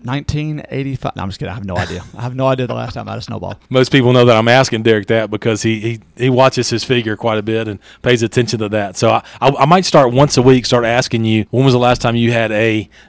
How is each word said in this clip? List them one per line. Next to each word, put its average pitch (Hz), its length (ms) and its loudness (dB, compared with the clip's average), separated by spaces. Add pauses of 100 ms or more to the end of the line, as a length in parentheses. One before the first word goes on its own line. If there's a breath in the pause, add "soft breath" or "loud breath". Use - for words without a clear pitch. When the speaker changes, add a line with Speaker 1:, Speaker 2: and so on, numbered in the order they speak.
Speaker 1:
Nineteen 147 680 -6
eighty-five. 135 480 -8
No, 92 60 -8
I'm 98 60 -6
just 95 100 -12
kidding. 104 120 -8
I 90 40 -10
have 104 100 -12
no 92 120 -6
idea. 87 260 -6 (140)
I - 40 -12
have 123 140 -8
no 131 120 -2
idea 131 200 -2
the 120 60 -6
last 117 200 -8
time 104 160 -12
I - 20 -8
had 107 80 -10
a - 20 -14
snowball. 98 420 -10
<laughs> - 60 -20
Speaker 2:
Most 127 220 2
people 127 220 4
know 123 120 6
that 117 120 6
I'm 110 100 2
asking 120 360 2
Derek 110 240 2
that 113 220 0
because 107 340 -4
he, 113 180 0
he, 113 180 -6 (160)
he 127 140 0
watches 127 400 2
his 113 160 -4
figure 113 320 -2
quite 110 200 -2
a 104 60 -4
bit 110 240 -4
and 101 120 -10 (220 loud breath)
pays 123 220 2
attention 117 360 -2
to 107 100 -4
that. 101 260 -4
So 117 160 2
I, 113 120 2 (180 loud breath)
I, 131 80 4 (100)
I 139 60 4
might 180 200 4
start 135 280 4
once 139 240 2
a 135 40 4
week, 127 240 4
start 120 200 0
asking 117 400 -2
you, 110 260 0
when 127 140 0
was 131 80 4
the 123 60 2
last 123 220 2
time 117 140 -2
you 117 160 0
had 113 200 -2
a 107 360 0 (220 soft breath)